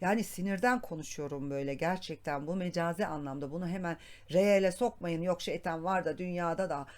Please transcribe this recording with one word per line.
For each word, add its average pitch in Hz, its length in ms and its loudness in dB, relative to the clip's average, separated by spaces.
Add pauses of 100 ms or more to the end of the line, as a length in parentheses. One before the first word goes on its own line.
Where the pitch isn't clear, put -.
Yani 202 220 4
sinirden 202 580 0
konuşuyorum 143 680 -6
böyle 139 240 -2
gerçekten. 156 760 -2
Bu 170 80 -2
mecazi 175 500 0
anlamda. 143 460 -4
Bunu 175 160 -4
hemen 175 300 -2 (360)
reele 190 380 8
sokmayın. 175 500 0
Yok 175 200 0
şeytan 165 420 -2
var 190 220 2
da 151 120 0
dünyada 175 520 0
da. 143 160 -4 (120)